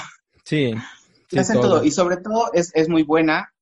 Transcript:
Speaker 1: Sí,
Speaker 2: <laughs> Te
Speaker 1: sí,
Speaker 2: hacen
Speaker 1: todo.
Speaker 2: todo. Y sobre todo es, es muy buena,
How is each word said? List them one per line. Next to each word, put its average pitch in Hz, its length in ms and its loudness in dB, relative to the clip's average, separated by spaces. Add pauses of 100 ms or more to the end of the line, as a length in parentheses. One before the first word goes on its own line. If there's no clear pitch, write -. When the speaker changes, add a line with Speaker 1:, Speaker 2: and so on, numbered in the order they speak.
(440)
Speaker 1:
Sí, 139 300 -2
Speaker 2:
<laughs> - 560 -16
Te 185 80 -2
Speaker 1:
sí, - 20 0
Speaker 2:
hacen 208 220 0
Speaker 1:
todo. 185 140 4
Speaker 2:
todo. 151 100 2
Y - 60 2
sobre 180 260 0
todo 220 360 -4
es, 175 220 0
es 160 140 2
muy 165 140 2
buena, 160 580 0